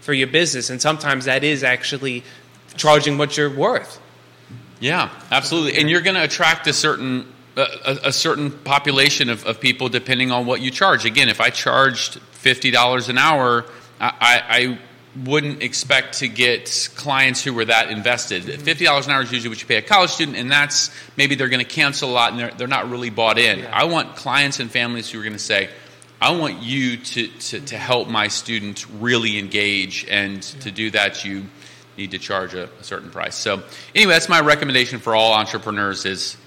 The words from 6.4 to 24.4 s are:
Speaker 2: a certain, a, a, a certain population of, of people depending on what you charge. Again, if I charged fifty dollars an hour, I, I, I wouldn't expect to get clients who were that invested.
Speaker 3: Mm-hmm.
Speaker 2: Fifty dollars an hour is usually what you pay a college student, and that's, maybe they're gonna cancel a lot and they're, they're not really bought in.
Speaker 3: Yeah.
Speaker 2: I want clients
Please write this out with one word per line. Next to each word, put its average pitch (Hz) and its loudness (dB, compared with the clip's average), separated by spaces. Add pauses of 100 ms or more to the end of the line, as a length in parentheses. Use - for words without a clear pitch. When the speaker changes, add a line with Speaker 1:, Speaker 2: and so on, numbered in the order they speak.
Speaker 2:
a 151 2
certain, 127 -2 (300)
a, 131 -2
a, 135 -2 (100)
a 135 -2
certain 147 -2
population 139 2
of, 113 -4
of 110 -4
people 127 0
depending 127 0
on 123 0
what 120 0
you 127 -2
charge. 135 2
Again, 120 4
if 110 -2
I 120 4
charged 127 0 (140)
fifty 131 0
dollars 123 2
an 123 0
hour, 131 2 (360)
I, 110 0 (120)
I, 120 4
I 123 0 (460)
wouldn't 143 -2
expect 127 -2
to 131 -2
get 120 0
clients 135 2
who 139 -4
were 117 0
that 113 4
invested. 107 -2
Speaker 3:
Mm-hmm. 143 -10
Speaker 2:
Fifty 160 -2
dollars 143 2
an 147 0
hour 135 2
is 120 -6
usually 117 -4
what 110 -10
you - -14
pay 120 0
a 107 0
college 190 4
student, 143 -4
and 123 -4
that's, 147 2 (260)
maybe 139 2
they're 131 0
gonna 123 0
cancel 139 -2
a - -2
lot 120 4
and 120 -6
they're, 120 -6
they're 123 -8
not 123 -2
really 123 -6
bought 110 2
in. 113 4
Speaker 3:
Yeah. 120 -12
Speaker 2:
I 135 4
want 165 -2
clients 139 0